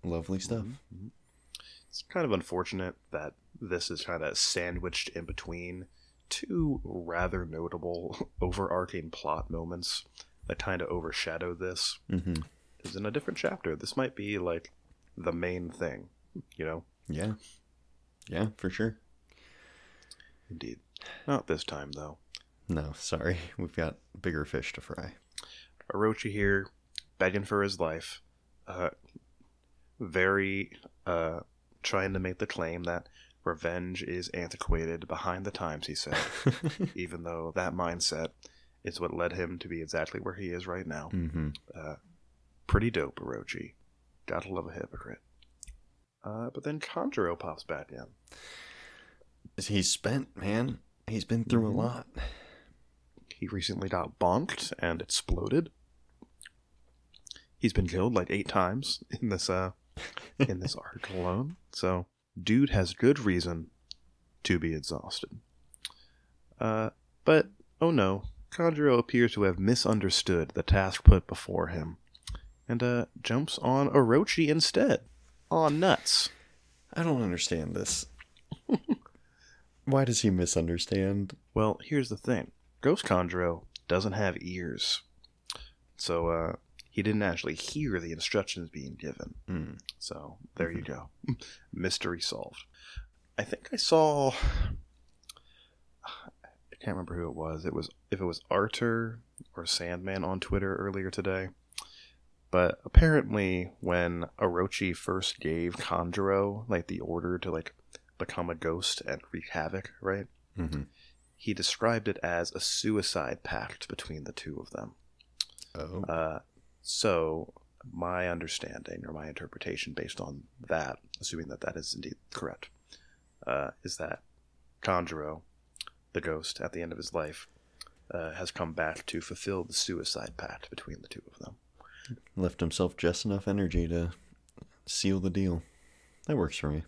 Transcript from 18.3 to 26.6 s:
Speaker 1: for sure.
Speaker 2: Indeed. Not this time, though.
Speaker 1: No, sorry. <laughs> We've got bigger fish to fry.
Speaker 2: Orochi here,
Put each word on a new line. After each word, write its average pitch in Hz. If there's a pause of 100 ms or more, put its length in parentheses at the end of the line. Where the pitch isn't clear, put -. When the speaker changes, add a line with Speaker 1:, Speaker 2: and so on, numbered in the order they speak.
Speaker 1:
for 95
sure. 110 (1500)
Speaker 2:
Indeed. - (460)
Not 143
this 78
time, 71
though. 76 (520)
Speaker 1:
No, 76
sorry. 85 (100)
<laughs> -
We've 87
got 80 (240)
bigger 76
fish -
to -
fry. - (760)
Speaker 2:
Orochi 110
here, 98 (500)